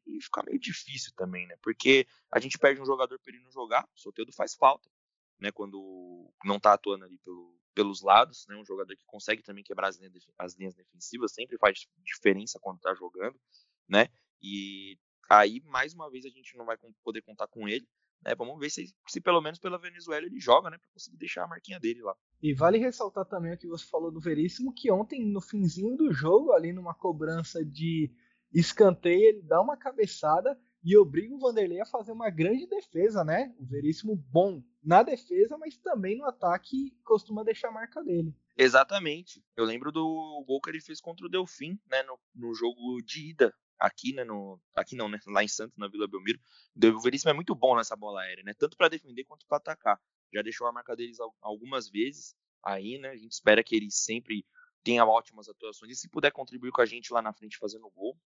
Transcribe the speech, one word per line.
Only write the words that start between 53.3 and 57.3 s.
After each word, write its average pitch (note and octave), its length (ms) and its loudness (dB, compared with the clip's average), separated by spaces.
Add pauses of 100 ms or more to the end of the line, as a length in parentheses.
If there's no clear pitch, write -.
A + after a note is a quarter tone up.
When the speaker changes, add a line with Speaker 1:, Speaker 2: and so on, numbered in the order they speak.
Speaker 1:
espera A2 320 4
que - 100 -2
ele G#2 160 -2
sempre A2 540 -6 (380)
tenha A#2+ 220 4
ótimas A2 440 0
atuações A2 440 -18
e B2+ 40 -14
se - 120 -14
puder D3 220 2
contribuir B2+ 420 -10
com - 100 0
a A#2 40 6
gente A#2 260 -12
lá A#2 100 0
na A2 100 -6